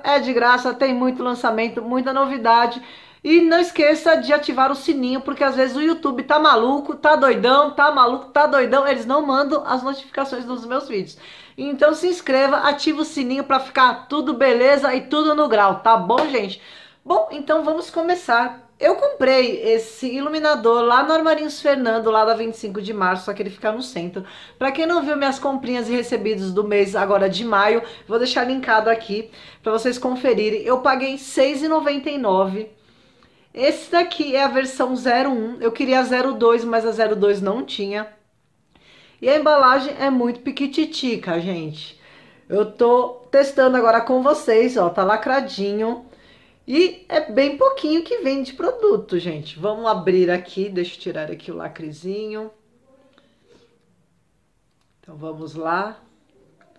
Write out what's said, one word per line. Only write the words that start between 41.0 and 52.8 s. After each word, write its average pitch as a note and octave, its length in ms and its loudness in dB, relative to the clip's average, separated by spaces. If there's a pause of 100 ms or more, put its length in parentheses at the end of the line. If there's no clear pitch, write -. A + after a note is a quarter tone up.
gente. E3 600 -8 (480)
Eu G#3+ 240 -2
tô A#3+ 500 2 (100)
testando C4+ 440 4
agora A3+ 240 4
com B3+ 220 0
vocês, B3+ 560 2
ó, F3 120 2
tá F#3 140 -2
lacradinho. A3 1040 -2 (600)
E E4 420 0
é D4+ 220 -2
bem C#4 260 2
pouquinho E4+ 460 0
que A#4+ 160 -6
vem C4+ 240 -2
de - 100 -12
produto, G4+ 640 0
gente. D#3+ 400 -8
Vamos G#3+ 300 -4
abrir F#3 420 2
aqui, F3+ 400 -4
deixa F3+ 260 -8
eu - 40 -20
tirar - 320 -10
aqui D#3+ 200 -16
o E3 40 -12
lacrezinho. F#3+ 960 -12 (2500)